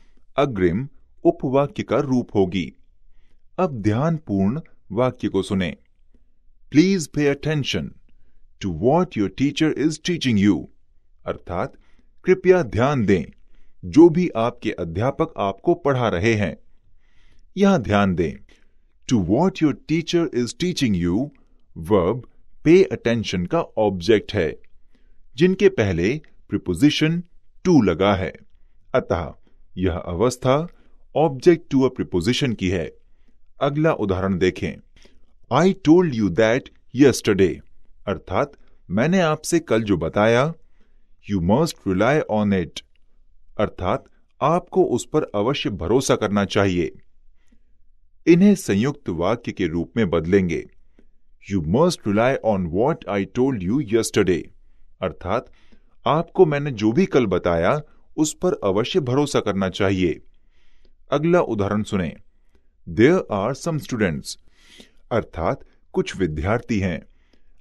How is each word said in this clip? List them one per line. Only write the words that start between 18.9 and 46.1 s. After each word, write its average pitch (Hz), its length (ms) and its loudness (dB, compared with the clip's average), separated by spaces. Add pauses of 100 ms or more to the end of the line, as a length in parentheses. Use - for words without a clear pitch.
"To 95 160 0
what 160 240 2
your 147 220 0 (160)
teacher 165 440 -2
is 120 200 -4
teaching 123 500 -2
you" 90 260 -2 (480)
वर्ब 95 440 0 (440)
pay 180 220 6
attention 104 600 -4
का 170 120 -2
ऑब्जेक्ट 104 760 0
है, 80 240 -2 (800)
जिनके 185 320 4
पहले 101 520 0 (280)
प्रीपोजिशन 147 720 0 (440)
to 156 180 6
लगा 92 300 2
है, 92 180 -4 (640)
अतः 85 400 -2 (420)
यह 92 160 -2
अवस्था 127 760 -2 (480)
object 156 420 2 (160)
to 131 60 4
a 127 100 2 (100)
preposition 120 560 -2
की 92 120 -4
है। 85 240 -4 (680)
अगला 147 300 0
उदाहरण 95 460 -2
देखें, 90 380 -2 (760)
"I 170 220 4 (140)
told 165 320 6
you 98 100 2
that 110 300 2 (360)
yesterday," 107 600 4 (500)
अर्थात 101 460 -4 (380)
मैंने 151 300 0
आपसे 156 380 0
कल 117 240 0
जो 101 140 2
बताया। 113 580 2 (800)
"You 90 180 -2
must 151 240 2 (140)
rely 110 340 2 (100)
on 104 200 0
it," 90 320 -4 (720)
अर्थात 101 460 -4 (380)
आपको 175 420 0
उस - 280 -4
पर 156 100 0 (120)
अवश्य 123 360 -2
भरोसा 110 460 0